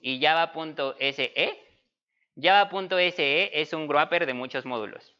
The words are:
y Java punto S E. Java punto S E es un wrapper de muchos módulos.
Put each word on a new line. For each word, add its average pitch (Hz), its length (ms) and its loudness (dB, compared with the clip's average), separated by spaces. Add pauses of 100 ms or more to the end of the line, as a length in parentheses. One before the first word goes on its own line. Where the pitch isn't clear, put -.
y 131 200 -4
Java 160 320 2
punto 147 460 -4
S 135 380 -2
E. - 440 -4 (560)
Java 190 320 4
punto 185 300 -2
S 175 240 2
E 151 280 2 (100)
es 151 120 -4
un 160 140 -4
wrapper 156 400 2
de 131 80 -4
muchos 131 320 -8
módulos. 113 540 -8